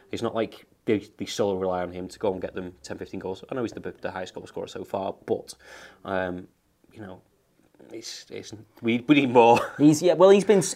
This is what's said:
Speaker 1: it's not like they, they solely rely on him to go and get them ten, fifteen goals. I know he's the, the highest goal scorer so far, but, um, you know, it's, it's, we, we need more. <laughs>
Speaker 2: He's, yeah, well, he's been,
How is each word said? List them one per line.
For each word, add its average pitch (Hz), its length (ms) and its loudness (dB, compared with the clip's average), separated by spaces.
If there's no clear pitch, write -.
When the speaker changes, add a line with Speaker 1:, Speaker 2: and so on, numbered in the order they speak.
Speaker 1:
it's 101 120 -10
not 110 100 -4
like 113 320 -8
they, 107 140 0
they - 80 -10
solely 101 340 -4
rely 92 240 -4
on 87 80 -10
him 90 160 -12
to - 120 -18
go 101 140 -2
and 92 80 -10
get 92 140 -10
them 90 180 -12
ten, 92 140 -12
fifteen 95 220 -12
goals. 92 320 -10
I 131 40 -8
know 127 80 -6
he's 104 100 -6
the, 90 280 -12
the 92 100 -10
highest 92 220 -12
goal - 140 -16
scorer 90 200 -12
so 95 160 -14
far, 95 300 -6
but, - 260 -6
um, 92 440 -6
you 113 80 -18
know, 95 200 -18
it's, - 400 -16
it's, 101 200 -14
we, 117 260 0
we 151 80 6
need 139 160 2
more. 117 280 8
<laughs> - 40 -18
Speaker 2:
He's, 151 240 6
yeah, 175 120 4
well, 185 180 8
he's 196 120 6
been, 196 200 4